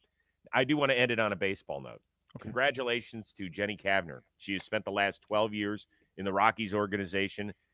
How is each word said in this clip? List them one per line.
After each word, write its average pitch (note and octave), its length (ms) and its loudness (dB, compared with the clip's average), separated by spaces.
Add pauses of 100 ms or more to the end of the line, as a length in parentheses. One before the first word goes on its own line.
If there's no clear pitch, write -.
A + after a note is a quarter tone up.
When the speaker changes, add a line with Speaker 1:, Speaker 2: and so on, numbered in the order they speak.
(520)
Speaker 1:
I B2+ 120 4
do D3 120 2
wanna C#3 180 4
end B2 160 4
it A2+ 80 2
on G#2+ 140 2
a F#2+ 40 0
baseball F#2 440 -2
note. A#1 200 -14 (360)
Speaker 2:
Okay. - 80 -18
Speaker 1:
Congratulations A#2+ 920 -2
to F#2+ 120 -6
Jenny G2+ 280 -2
Cavner. F2 440 0 (160)
She - 160 -8
has F#2 120 -2
spent G#2+ 200 -4
the G2 80 -6
last G2+ 300 0
twelve G#2+ 320 0
years G#2 320 -4 (300)
in F#2+ 80 -6
the G2 80 0
Rockies G#2 420 2
organization. G2 800 0 (220)